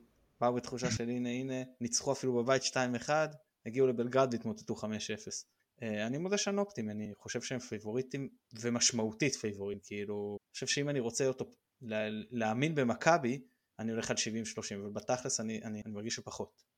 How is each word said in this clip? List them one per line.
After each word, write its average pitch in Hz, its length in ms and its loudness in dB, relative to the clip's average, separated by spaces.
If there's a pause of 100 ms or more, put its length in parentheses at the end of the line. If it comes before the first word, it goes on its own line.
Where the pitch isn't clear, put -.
(400)
באו 123 140 4
בתחושה 123 360 -2
של 117 180 0
"הנה, 123 200 0
הנה", 131 340 -2 (180)
ניצחו 120 320 0
אפילו 127 300 0
בבית 131 200 4
שתיים 123 320 2
אחד, 151 340 2 (380)
הגיעו 127 200 6
לבלגרד 127 460 4
והתמוטטו 113 440 -4
חמש 107 340 -4
אפס. - 360 -8 (360)
אה, 107 240 -2
אני 131 120 -2
מודה 185 200 2
שאני 202 200 0
אופטימי, 123 340 -2
אני 104 260 -6
חושב 117 240 -4
שהם 127 160 -4
פייבוריטים, 123 720 -4 (320)
ומשמעותית 117 720 2
פייבוריטים, 101 500 -4
כאילו, 104 560 -6
אני - 140 -20
חושב 131 120 -6
שאם 143 220 2
אני 143 120 2
רוצה 117 260 2
אותו, 131 180 0 (380)
לה-, 107 260 -2 (220)
להאמין 123 440 2
במכבי, 135 680 4 (380)
אני 113 140 -2
הולך 113 180 -2
על 117 60 0
שבעים 113 280 -2
שלושים, 104 380 -6
אבל 104 80 -8
בתכלס 123 500 -2
אני, 110 240 -4
אני, 107 220 -6
אני 110 80 -8
מרגיש 107 200 -4
שפחות. - 480 -8 (160)